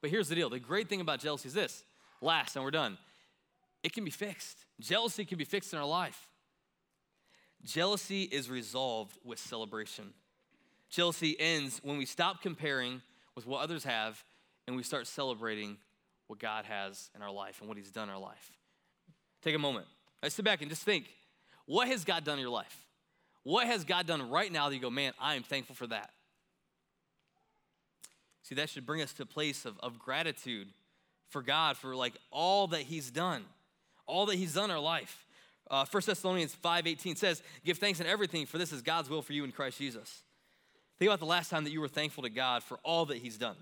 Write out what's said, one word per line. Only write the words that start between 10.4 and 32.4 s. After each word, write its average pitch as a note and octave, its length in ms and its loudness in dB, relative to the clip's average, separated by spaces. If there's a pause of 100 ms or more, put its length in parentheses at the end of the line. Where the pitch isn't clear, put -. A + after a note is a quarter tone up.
Jealousy E3 480 2
ends D3+ 440 2
when C#3+ 140 -2
we C#3 100 -2
stop F3+ 360 0
comparing C3 600 -2 (320)
with A2+ 120 -12
what C3 160 -2
others D#3 220 -4
have A2 380 0 (440)
and B2+ 100 -4
we B2+ 60 -4
start B2 240 -2
celebrating A2 720 -4 (500)
what G#2+ 120 -14
God A2 260 -4
has G2 500 -6
in G#2 80 -14
our G2+ 80 -8
life G2 300 -10
and G#2+ 80 -12
what G#2+ 80 -8
he's G2 140 -14
done G#2+ 180 -8
in G2 60 -8
our F#2+ 60 -8
life. G2+ 320 -14 (920)
Take D#3+ 120 2
a D#3 40 2
moment. C3+ 280 0 (360)
Right, D3 100 -2
sit G#3 120 -4
back G3 160 6
and D3 100 -8
just D#3+ 120 -6
think. F3+ 240 2 (600)
What A3+ 220 4
has A#3+ 160 0
God E3 200 2
done D3 140 0
in C3+ 40 -2
your B2 80 -2
life? - 340 -4 (580)
What G#3+ 240 4
has A3+ 180 2
God F3+ 220 2
done C#3+ 240 0
right F3+ 200 4
now D3+ 180 2
that C#3 60 0
you C3 60 -4
go, B2 100 0
"Man, C3 300 0
I C#3+ 140 2
am B2+ 80 -2
thankful C3+ 320 -4
for B2 140 -8
that"? A2 220 -6 (2250)
See, - 100 -10
that D3+ 160 0
should C3 160 -10
bring D#3 160 -2
us C3+ 120 -6
to C#3 100 -10
a - 20 -16
place D3+ 380 -2
of, G#2+ 160 -8
of - 180 -6
gratitude B2+ 680 -2 (600)
for C#3 140 -6
God, C#3+ 340 4
for, C3 180 -8
like, B2 200 0 (160)
all F#3+ 380 6